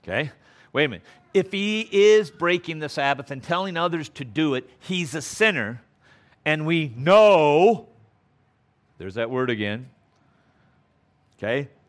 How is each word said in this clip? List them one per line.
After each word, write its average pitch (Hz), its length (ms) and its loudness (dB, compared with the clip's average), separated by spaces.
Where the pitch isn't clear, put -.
Okay? 117 280 -6
Wait 143 120 0
a 143 40 -2
minute. 92 180 -12
If 190 200 -2
he 214 380 -4
is 208 400 4
breaking 170 500 -4
the 151 80 -8
Sabbath 139 420 -2
and 131 120 -12
telling 180 340 -4
others 165 340 -4
to - 140 -14
do 143 300 -2
it, - 140 -6
he's 175 340 -6
a 151 80 -8
sinner, 123 580 -2
and 156 220 -2
we 160 300 -2
know, 185 920 4
there's 95 160 -14
that 117 160 -4
word 127 180 -2
again, 110 400 -4
okay? 131 300 -4